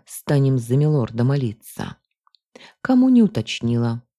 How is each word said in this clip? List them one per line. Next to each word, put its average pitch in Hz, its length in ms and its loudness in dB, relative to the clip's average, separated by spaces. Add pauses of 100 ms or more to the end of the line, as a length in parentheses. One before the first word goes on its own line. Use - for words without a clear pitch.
станем 139 520 0
за 117 200 -2
милорда 127 460 0
молиться». - 760 -6 (840)
Кому 262 280 4
не 240 120 6
уточнила, 117 840 -2 (160)